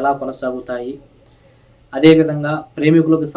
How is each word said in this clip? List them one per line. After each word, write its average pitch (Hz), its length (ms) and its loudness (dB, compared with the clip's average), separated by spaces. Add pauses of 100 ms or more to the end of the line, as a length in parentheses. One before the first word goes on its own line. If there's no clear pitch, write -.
ఎలా 139 200 0
కొనసాగుతాయి, 127 760 -10 (960)
అదేవిధంగా 151 640 2 (200)
ప్రేమికులకు 156 640 2